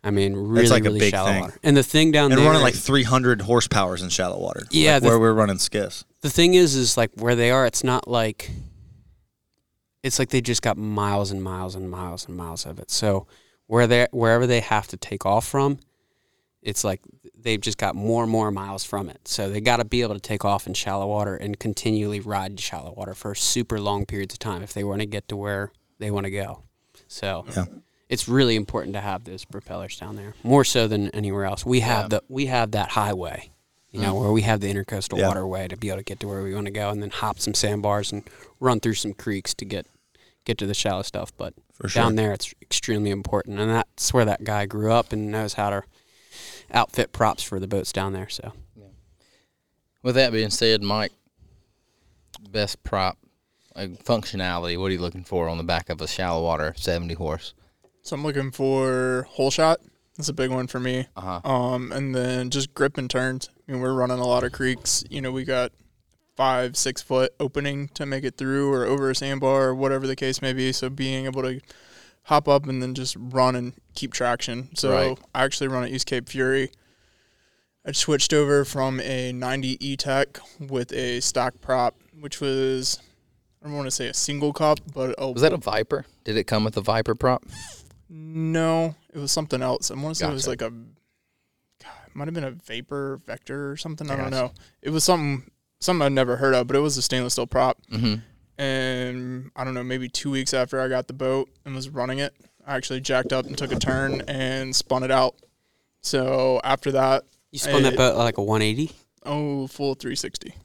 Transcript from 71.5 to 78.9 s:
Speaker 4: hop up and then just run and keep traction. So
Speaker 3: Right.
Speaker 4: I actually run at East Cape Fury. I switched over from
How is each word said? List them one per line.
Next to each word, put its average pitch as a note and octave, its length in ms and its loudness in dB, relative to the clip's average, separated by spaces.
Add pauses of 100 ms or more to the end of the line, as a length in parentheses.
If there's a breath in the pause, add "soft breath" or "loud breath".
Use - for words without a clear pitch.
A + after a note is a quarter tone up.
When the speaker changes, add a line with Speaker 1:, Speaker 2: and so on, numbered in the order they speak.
Speaker 4:
hop D3 240 4
up C#3+ 180 4
and C3 160 -4
then B2+ 120 -6
just C3 240 -6
run B2+ 380 2
and B2 160 -6 (220)
keep C3 180 -8
traction. B2 600 -2
So C3 180 0
Speaker 3:
Right. C3 260 2 (160)
Speaker 4:
I C3 100 2
actually C3+ 240 -2
run B2+ 160 -2
at A#2 60 -6
East B2+ 160 -4
Cape B2+ 220 -4
Fury. C3+ 420 0 (1160)
I C#3+ 60 -8
switched D3 400 2
over C#3+ 320 4
from C3 360 -2